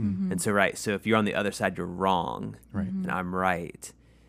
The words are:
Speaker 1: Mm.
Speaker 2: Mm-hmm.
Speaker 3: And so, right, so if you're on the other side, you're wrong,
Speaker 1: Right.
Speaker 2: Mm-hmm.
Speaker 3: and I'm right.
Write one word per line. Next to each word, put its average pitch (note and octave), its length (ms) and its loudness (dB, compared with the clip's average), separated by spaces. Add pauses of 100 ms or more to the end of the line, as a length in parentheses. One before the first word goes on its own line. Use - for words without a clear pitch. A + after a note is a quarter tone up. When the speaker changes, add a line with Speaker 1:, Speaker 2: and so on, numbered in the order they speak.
Speaker 1:
Mm. A2 40 0 (100)
Speaker 2:
Mm-hmm. F#3 180 -2
Speaker 3:
And F#2 100 -2
so, G#2+ 100 2
right, G2+ 240 4
so - 160 -2
if G2 140 -4
you're A2 100 6
on A2 100 4
the G2 80 -2
other G2+ 180 0
side, F#2+ 260 0
you're F2+ 80 -4
wrong, F2+ 720 0 (160)
Speaker 1:
Right. F#2+ 160 -2
Speaker 2:
Mm-hmm. F#3+ 160 -4
Speaker 3:
and - 80 -4
I'm F2+ 220 -4
right. F2+ 580 -2 (360)